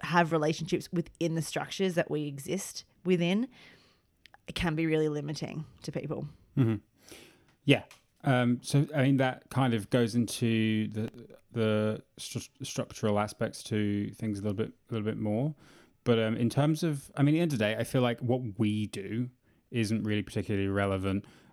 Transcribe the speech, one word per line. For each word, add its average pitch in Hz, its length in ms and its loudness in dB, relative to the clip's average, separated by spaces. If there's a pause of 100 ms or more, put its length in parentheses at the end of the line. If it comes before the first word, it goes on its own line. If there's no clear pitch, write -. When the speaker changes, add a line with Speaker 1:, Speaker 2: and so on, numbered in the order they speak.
Speaker 1:
have 165 300 4
relationships 160 580 0
within 170 440 -2
the 165 60 0
structures 165 540 -4
that 165 160 0
we 151 160 -2
exist 143 560 -8 (220)
within, 185 420 2 (1000)
it - 80 -16
can 170 200 0
be 165 100 0
really 156 240 2
limiting 147 540 -6 (200)
to - 80 -6
people. - 360 -6 (300)
Speaker 2:
Mm-hmm. 113 180 4 (920)
Yeah. 131 180 4 (400)
Um, 123 400 2
so, 143 320 2
I 139 80 4
mean, 139 140 4
that 127 320 -2
kind 127 240 2
of 104 160 -2
goes 120 260 2
into 110 720 2
the, 110 240 -6 (400)
the 107 500 0 (180)
stru-, - 300 -10 (140)
structural - 560 -2
aspects 107 440 -4
to 104 520 -2
things 104 240 -4
a - 20 -8
little 104 160 -2
bit, 110 140 -4 (180)
a - 40 -6
little 107 120 -4
bit 110 140 -4
more. 110 340 -2 (520)
But, 117 140 4
um, 110 180 2
in 120 120 2
terms 151 340 2
of, 151 340 -4
I 139 60 4
mean, 147 120 6
at - 20 2
the 170 40 2
end 165 120 2
of 120 60 0
the 107 60 4
day, 107 120 2
I 117 60 -2
feel 131 180 2
like 120 200 2
what 127 200 2 (160)
we 107 300 2
do 107 420 -6 (420)
isn't 110 320 0
really 104 200 0
particularly 98 460 -2
relevant. 98 560 0 (280)